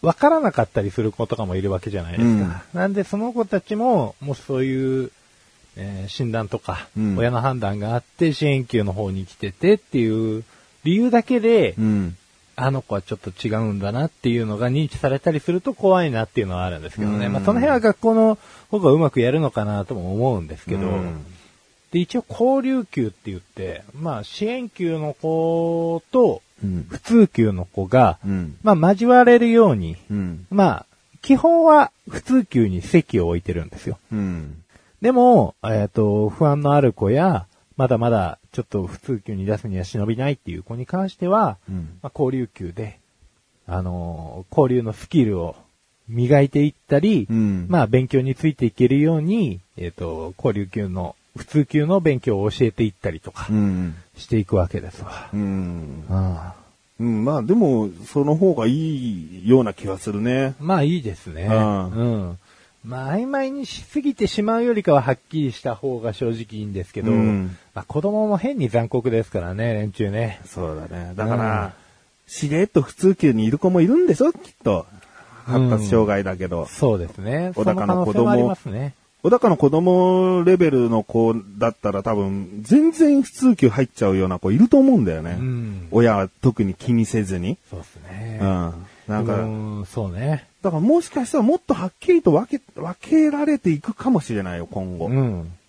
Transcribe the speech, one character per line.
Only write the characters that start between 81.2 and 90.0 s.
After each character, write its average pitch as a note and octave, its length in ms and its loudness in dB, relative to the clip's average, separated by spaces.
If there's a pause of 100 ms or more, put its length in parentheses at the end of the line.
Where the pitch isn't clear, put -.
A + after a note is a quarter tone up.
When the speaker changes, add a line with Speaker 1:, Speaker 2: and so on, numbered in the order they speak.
Speaker 2:
だ A2+ 120 0
っ A2 60 -8
た G#2 160 -4
ら G2 120 -4
多 A2+ 120 -2
分、 G2 460 -4
全 D4+ 300 4
然 D4 300 4
普 - 100 -6
通 B3+ 260 2
級 B2+ 120 4
入 C3+ 140 0
っ B2 100 0
ち - 120 -2
ゃ G2 40 2
う F#2+ 60 2
よ F#2 120 2
う - 20 -2
な F2+ 100 -4
子 F#2+ 120 0
い A#2 60 2
る A3+ 120 -4
と C#4+ 80 6
思 C4+ 160 6
う F#3 80 4
ん - 20 0
だ F2 100 0
よ D#2+ 80 -6
ね。 E2+ 160 -6
Speaker 1:
う B2 60 -6
ん。 A2+ 480 -8
Speaker 2:
親 A2+ 240 6
は F#2+ 140 0 (120)
特 A#2+ 220 2
に F#2+ 100 0
気 - 200 -2
に A2+ 120 2
せ A2 180 -2
ず F#2+ 160 -4
に。 G2 180 -4 (120)
Speaker 1:
そ F#2 80 -14
う - 40 -12
っ - 20 -16
す - 140 -20
ね。 G#2 440 -12
Speaker 2:
う G2+ 40 0
ん。 F2+ 280 -2 (360)
な G#2+ 120 -2
ん A2+ 40 -2
か、 G#2+ 160 -2
Speaker 1:
う G#2+ 400 -8
ん、 G2 40 -8
そ G#2+ 220 -6